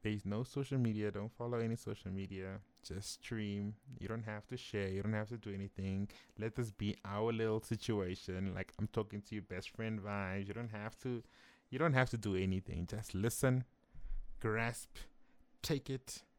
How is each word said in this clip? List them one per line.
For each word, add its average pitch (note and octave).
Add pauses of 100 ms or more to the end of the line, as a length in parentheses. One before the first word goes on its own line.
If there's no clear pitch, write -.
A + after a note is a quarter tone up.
There's G#2+
no G#2
social C3+
media. G#2+
Don't G2+
follow A#2+
any A2+
social G2+
media. F#2+ (220)
Just -
stream. G#2 (240)
You G2+
don't A2
have G#2+
to B2+
share. G2+
You G2
don't G#2
have G#2+
to A#2+
do G#2
anything. G2 (300)
Let A2
this A#2
be G#2
our G#2+
little A2
situation. F#2+
Like, F#2+
I'm G#2
talking G#2
to -
you, G#2
best -
friend A2
vibes. G2
You G#2
don't A2+
have G#2+
to, B2 (480)
you B2+
don't D#3+
have C3
to A#2+
do G#2
anything. F#2
Just G#2
listen, B2 (760)
grasp, A2+ (680)
take C#3
it - (160)